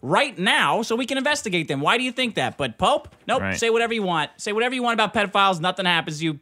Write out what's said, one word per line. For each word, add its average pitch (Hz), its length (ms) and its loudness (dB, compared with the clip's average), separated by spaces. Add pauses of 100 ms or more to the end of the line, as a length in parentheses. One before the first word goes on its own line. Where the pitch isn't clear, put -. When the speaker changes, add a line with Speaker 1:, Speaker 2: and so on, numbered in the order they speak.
Speaker 1:
right 196 380 0
now 208 440 2
so 226 120 -2
we 254 120 -2
can 269 120 -2
investigate 240 480 -2
them." 139 140 -2
Why 190 180 2
do 254 60 -2
you 254 80 -4
think 247 240 -4
that? 123 200 -2
But - 220 -4
Pope, 226 300 0 (180)
nope, 240 160 0
Speaker 2:
Right. - 160 -2
Speaker 1:
say 226 100 0
whatever 233 240 2
you 220 120 -2
want. 160 320 -2
Say 214 160 -6
whatever 247 240 0
you 247 80 -4
want 233 100 2
about 214 180 2
pedophiles. 196 480 2
Nothing 185 260 -2
happens 160 340 0
to 165 40 -4
you. 156 180 -2